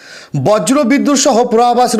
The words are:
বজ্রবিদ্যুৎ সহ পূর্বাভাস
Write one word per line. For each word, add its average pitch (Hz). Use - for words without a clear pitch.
বজ্রবিদ্যুৎ 262
সহ 247
পূর্বাভাস 240